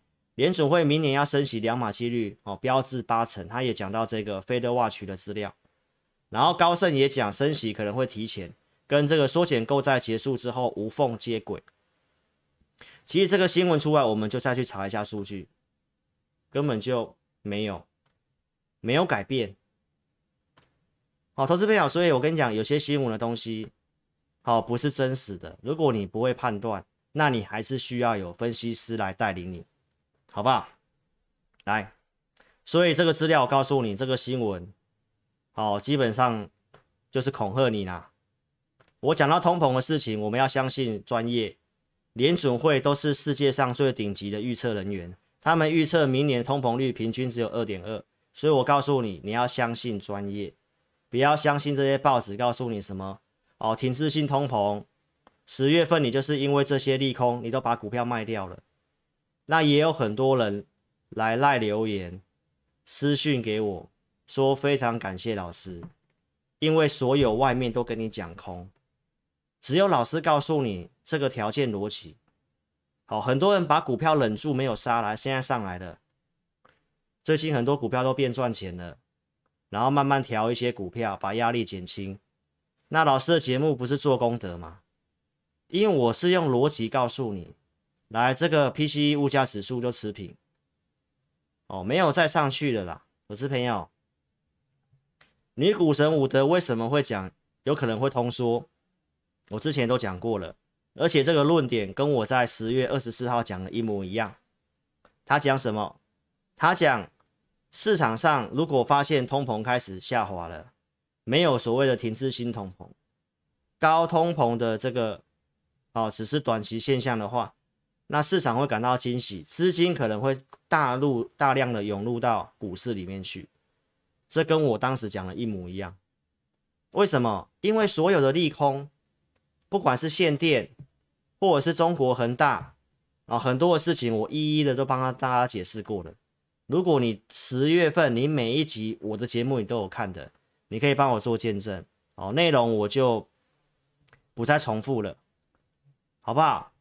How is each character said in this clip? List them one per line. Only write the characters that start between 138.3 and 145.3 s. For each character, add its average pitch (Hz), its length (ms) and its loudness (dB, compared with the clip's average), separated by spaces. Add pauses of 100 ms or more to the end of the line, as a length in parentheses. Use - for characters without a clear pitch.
一 156 120 0
集 110 340 -6
我 107 160 -6
的 110 100 -6
节 120 200 -2
目 131 140 -2
你 104 60 -4
都 120 120 -4
有 98 100 -2
看 101 240 -8
的， 82 220 -16 (340)
你 107 100 -8
可 143 120 2
以 139 40 4
帮 135 180 4
我 113 80 2
做 117 180 0
见 107 200 -2
证。 95 280 -8 (300)
哦， 95 180 -8
内 170 160 4
容 117 300 4
我 104 100 2
就 120 400 2 (1040)
不 117 120 -6
再 147 140 4
重 110 220 -4
复 120 200 -2
了， 98 140 -6 (1040)